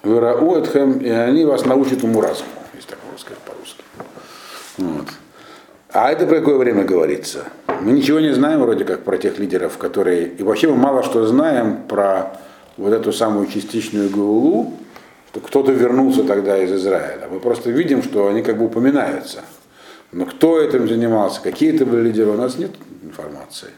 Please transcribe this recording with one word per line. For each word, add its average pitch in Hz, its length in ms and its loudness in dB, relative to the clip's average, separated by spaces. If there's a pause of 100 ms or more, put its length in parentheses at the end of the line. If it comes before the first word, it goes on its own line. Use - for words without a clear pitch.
Вырау 117 540 2
этхем, 139 420 0
и 127 100 -4
они 120 360 2
вас 143 200 2
научат 131 400 0
уму-разуму», 110 440 0 (260)
если - 160 -20
так - 140 -16
можно - 140 -18
сказать - 220 -18
по-русски. - 420 -18 (960)
Вот. 78 300 -6 (840)
А 120 200 2
это 160 160 0
про 160 120 4
какое 147 180 2
время 120 280 2
говорится? 85 600 0 (360)
Мы 101 120 2
ничего 143 280 4
не 156 120 2
знаем 143 280 2
вроде 113 240 2
как 90 180 -4
про 95 160 -2
тех 92 200 -2
лидеров, 90 400 -4
которые, 87 500 0
и 87 140 -10
вообще 107 260 2
мы 143 80 2
мало 131 260 2
что 120 240 0
знаем 123 640 0
про 98 500 -2 (380)
вот 98 160 0
эту 107 200 0
самую 107 360 0
частичную 104 600 -4
Геулу, 110 680 0 (560)
что 104 100 -12
кто-то 135 320 2
вернулся 123 520 4
тогда 98 340 2
из 92 140 0
Израиля. 95 580 -2
Мы 92 100 -8
просто 117 300 -2
видим, 139 320 2
что 101 260 0
они 107 140 0
как 113 160 -2
бы 113 80 2
упоминаются. 113 720 -2 (720)
Но 90 160 -6
кто 165 340 2
этим 131 280 2
занимался, 113 520 0
какие 151 340 0
это 139 120 2
были 117 220 2
лидеры, 107 240 2
у 104 40 0
нас 127 220 -4
нет 180 140 -8 (300)
информации. 73 760 -16